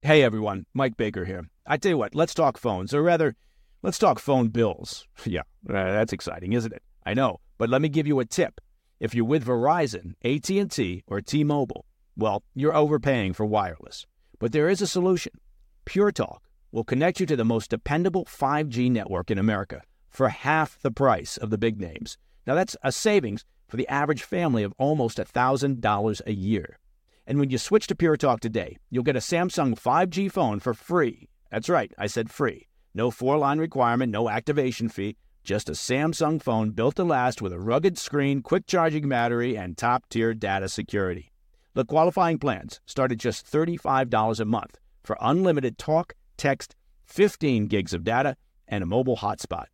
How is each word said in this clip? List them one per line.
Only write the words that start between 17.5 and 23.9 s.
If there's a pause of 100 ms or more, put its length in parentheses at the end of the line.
dependable
five
G
network
in
America (260)
for
half
the
price
of
the
big
names. (300)
Now,
that's
a
savings (240)
for
the
average